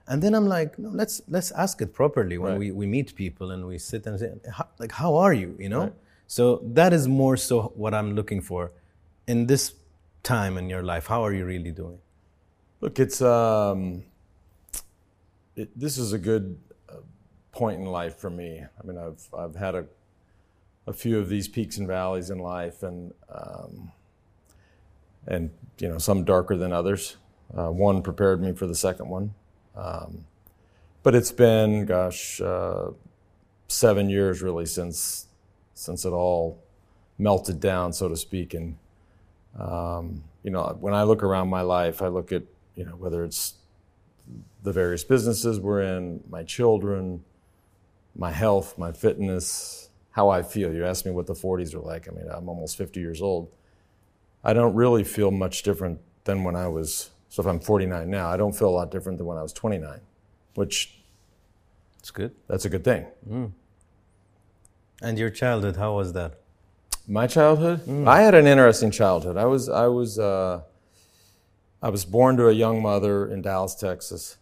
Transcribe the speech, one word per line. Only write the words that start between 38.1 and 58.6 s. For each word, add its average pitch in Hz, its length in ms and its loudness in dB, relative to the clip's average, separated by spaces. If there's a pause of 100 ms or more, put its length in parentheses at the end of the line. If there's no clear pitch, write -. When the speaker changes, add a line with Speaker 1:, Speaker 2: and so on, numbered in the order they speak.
Speaker 2:
speak. 87 380 -8
And, 82 240 -10 (840)
um, 85 640 -8 (200)
you 101 80 -6
know, 82 280 -4
when 101 140 -2
I 104 100 2
look 107 200 4
around 95 260 0
my 92 120 -2
life, 90 400 0
I 95 60 -2
look 90 240 -4
at, 87 120 -4 (320)
you 90 100 -10
know, 82 100 -14
whether 87 280 -6
it's - 320 -8 (1040)
the 98 100 -4
various 87 320 0
businesses 113 560 2
we're 101 220 0
in, 90 480 -6
my 85 140 -12
children, 98 800 0 (920)
my 87 160 -6
health, 98 460 0
my 85 140 -8
fitness, - 960 -4 (220)
how 101 180 4
I 90 140 2
feel. 87 300 -4
You 85 120 -2
asked 92 200 -4
me 95 60 -4
what 87 140 -4
the - 100 -8
forties 90 380 -4
are 82 60 -12
like. 82 280 -10
I 85 40 -16
mean, 82 180 -14
I'm 85 180 -12
almost 85 300 -10
fifty - 220 -8
years 85 220 -8
old. 90 300 -2 (920)
I 110 100 4
don't 117 220 4
really 117 280 6
feel 101 280 2
much 95 320 -2
different 90 360 -2 (240)
than 98 200 0
when 87 120 -2
I 90 120 -2
was, 80 420 -6 (200)
so - 120 -4
if 90 60 0
I'm 90 120 2
forty-nine 90 500 0
now, 92 200 -2
I 90 80 0
don't 104 180 0
feel 104 140 4